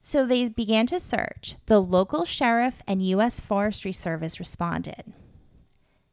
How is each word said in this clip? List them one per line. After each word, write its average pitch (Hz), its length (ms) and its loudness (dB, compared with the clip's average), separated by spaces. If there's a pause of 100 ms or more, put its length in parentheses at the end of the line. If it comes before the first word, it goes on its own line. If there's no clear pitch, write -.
So 277 220 0
they 247 240 2
began 220 380 2
to 349 140 -2
search. - 560 -6 (100)
The 214 160 8
local 185 420 2
sheriff 247 600 0
and 190 180 0
U 185 160 2
S 240 200 0
Forestry 202 520 -2
Service 165 460 -6
responded. 170 760 -6 (1000)